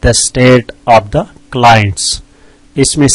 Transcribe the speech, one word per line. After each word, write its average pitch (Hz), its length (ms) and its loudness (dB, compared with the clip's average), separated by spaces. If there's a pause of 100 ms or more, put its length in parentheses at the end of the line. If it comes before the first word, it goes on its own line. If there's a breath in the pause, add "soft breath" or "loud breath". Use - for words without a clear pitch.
the 120 100 2
state 127 580 0 (160)
of 107 300 2
the 180 80 -4 (300)
clients? 117 680 0 (540 soft breath)
इसमें 143 400 0